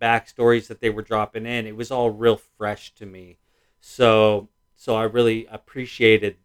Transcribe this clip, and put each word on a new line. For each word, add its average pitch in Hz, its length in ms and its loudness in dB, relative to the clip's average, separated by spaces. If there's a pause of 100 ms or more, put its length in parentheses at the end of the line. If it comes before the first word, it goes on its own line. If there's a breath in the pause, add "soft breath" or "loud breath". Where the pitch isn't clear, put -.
backstories 117 640 0
that - 140 -16
they 117 80 -2
were 107 120 -6
dropping 110 440 -6
in, 117 200 -6
it 107 100 -16
was 117 160 -10
all 123 200 0
real 110 260 2 (200)
fresh 104 380 -8
to 107 100 -20
me. 92 320 -20 (420)
So, 107 720 2 (260)
so - 200 -4
I 110 80 -2
really 113 440 0
appreciated, 110 960 0